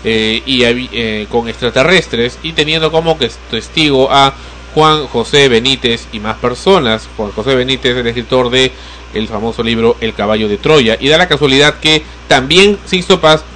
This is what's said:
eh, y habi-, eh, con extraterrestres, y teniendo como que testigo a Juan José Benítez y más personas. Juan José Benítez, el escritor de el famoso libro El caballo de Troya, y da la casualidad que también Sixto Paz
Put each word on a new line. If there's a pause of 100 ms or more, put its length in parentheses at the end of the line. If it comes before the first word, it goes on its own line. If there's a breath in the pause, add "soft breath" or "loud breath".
eh,
y
habi-,
eh,
con
extraterrestres,
y
teniendo
como
que (180)
testigo
a (400 loud breath)
Juan
José
Benítez
y
más
personas.
Juan
José
Benítez,
el
escritor
de (400 loud breath)
el
famoso
libro
El
caballo
de
Troya,
y
da
la
casualidad
que (240 loud breath)
también
Sixto
Paz (100)